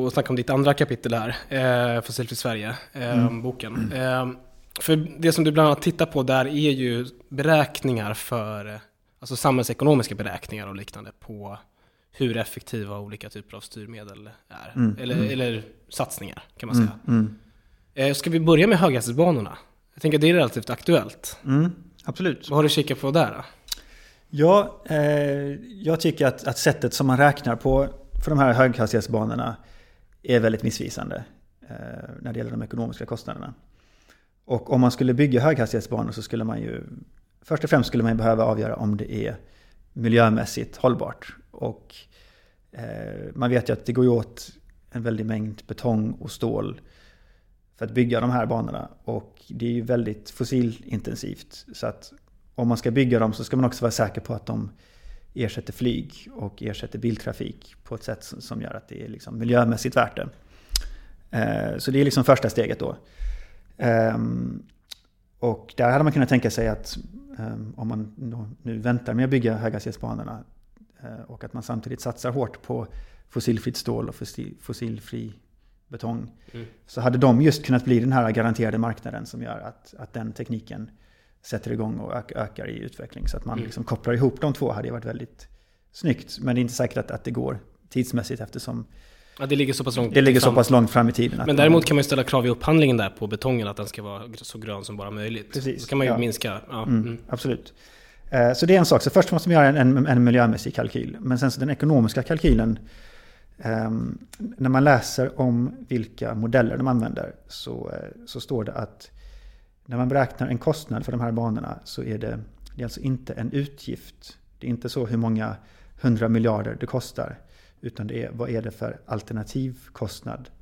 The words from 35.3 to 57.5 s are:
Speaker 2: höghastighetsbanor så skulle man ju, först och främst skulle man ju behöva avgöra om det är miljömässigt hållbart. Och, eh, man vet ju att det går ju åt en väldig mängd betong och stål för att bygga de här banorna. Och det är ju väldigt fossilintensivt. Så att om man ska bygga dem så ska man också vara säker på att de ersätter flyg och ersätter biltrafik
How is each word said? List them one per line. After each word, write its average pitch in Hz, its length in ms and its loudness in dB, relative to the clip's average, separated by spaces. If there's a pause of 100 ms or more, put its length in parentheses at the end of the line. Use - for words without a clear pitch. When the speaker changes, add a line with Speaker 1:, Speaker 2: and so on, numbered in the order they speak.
Speaker 2:
höghastighetsbanor 117 720 0
så 110 100 -10
skulle 113 220 -6
man 110 180 -6
ju, 110 220 -8 (580)
först 151 220 -4
och 156 60 0
främst 135 180 6
skulle 120 160 0
man 113 80 2
ju 113 60 0
behöva 110 260 4
avgöra 110 320 0
om 107 220 -2
det 107 160 -8 (140)
är 110 80 -6 (580)
miljömässigt 117 840 2
hållbart. - 580 -2 (160)
Och, - 440 -10 (760)
eh, 107 640 -12
man 123 140 -2
vet 120 200 2
ju 120 40 4
att - 120 -8
det 123 80 -2
går 127 120 4
ju 123 60 6
åt - 380 -2 (420)
en 120 120 -8
väldig 110 220 -4
mängd 107 420 -6
betong 110 440 -2
och - 200 -10
stål 104 500 -4 (960)
för 113 80 -8
att 110 60 -8
bygga 120 280 2
de 120 100 0
här 123 160 0
banorna. 113 440 -4 (140)
Och - 460 -8
det 117 160 -8
är 120 60 -2
ju 120 100 -2
väldigt 113 480 -2
fossilintensivt. 113 1400 -4
Så - 140 -8
att - 260 -12 (420)
om 120 120 0
man 117 100 2
ska 120 140 -2
bygga 123 280 4
dem 110 140 2
så 117 100 -8
ska 131 120 -4
man 127 100 4
också 120 160 -2
vara 120 100 2
säker - 300 -2
på - 120 -8
att 104 120 -10
de 110 260 -6 (600)
ersätter - 400 -6
flyg - 600 -4
och 110 300 -10
ersätter 110 360 -8
biltrafik - 840 -6